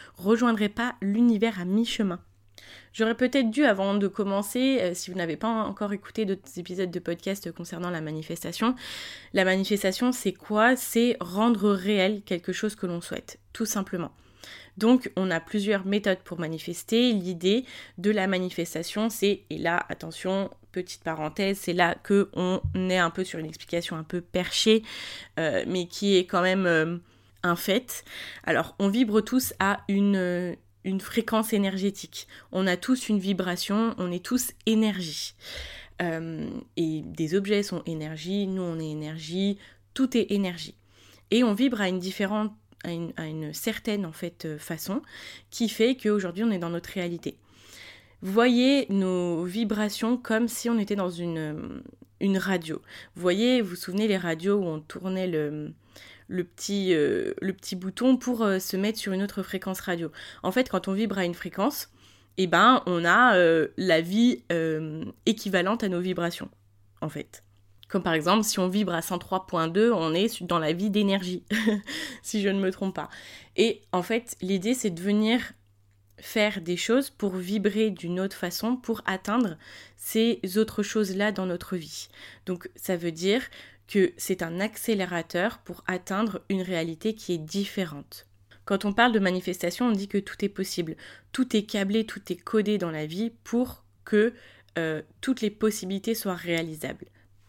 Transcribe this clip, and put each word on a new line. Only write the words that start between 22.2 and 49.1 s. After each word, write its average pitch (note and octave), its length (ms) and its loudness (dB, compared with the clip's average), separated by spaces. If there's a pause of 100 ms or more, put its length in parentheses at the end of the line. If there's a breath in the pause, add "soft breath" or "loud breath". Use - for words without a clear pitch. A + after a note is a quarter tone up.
on F#3 280 0 (140)
est F#3 220 2
un E3+ 120 4
peu F#3 140 -4
sur E3+ 160 -10
une D#3+ 60 -6
explication E3+ 500 -6
un D#3+ 80 -8
peu F3 180 -8
perchée, A3 600 4 (560 loud breath)
euh, D3 280 2
mais F3 200 0
qui G3+ 300 4
est F3+ 80 4
quand F3+ 160 2
même, F#3 240 4
euh, E3 320 2 (460 soft breath)
un F3 120 2
fait. - 480 -2 (400 loud breath)
Alors, D#3+ 360 0
on G3 100 4
vibre G#3+ 320 4
tous B3+ 380 0
à G3 280 0
une, G3+ 280 4
euh, F3+ 400 0 (280)
une F#3+ 180 -2
fréquence A3 500 -2
énergétique. G3 760 -2 (240 loud breath)
On F#3 160 0
a F3+ 100 2
tous B3+ 320 0
une G#3 100 2
vibration, G3 800 0
on F3+ 140 -4
est F3 120 -6
tous - 280 -2 (140)
énergie. G#3 680 0 (680 loud breath)
Euh, E3 480 -4 (280)
et D#3+ 280 0
des D#3+ 300 -2
objets G3+ 280 2
sont F#3 220 -6
énergie, D#3+ 640 -4
nous F#3+ 140 -2
on E3+ 180 -4
est D#3 100 -6
énergie, D#3+ 680 -4 (360 loud breath)
tout C4 220 0
est A3+ 160 2
énergie. F3+ 440 -2 (560 soft breath)
Et A#3+ 120 6
on G#3+ 100 4
vibre A#3 280 2
à F#3+ 60 2
une F#3 120 0
différente G#3 540 -2 (320)
à F3 60 -6
une, E3 260 -6
à E3 80 -6
une D#3 280 -8
certaine, G#3 520 -4
en D#3+ 60 -8
fait, - 340 -10
euh, D3+ 120 -6
façon F#3 440 -6 (480 loud breath)
qui A3+ 200 -2
fait B3 260 2
qu'aujourd'hui, G#3 480 0
on A#3 80 2
est F#3 80 0
dans E3+ 100 -4
notre E3+ 200 -6
réalité. F3 480 -6 (840 loud breath)
Voyez B3 680 4
nos F3+ 540 0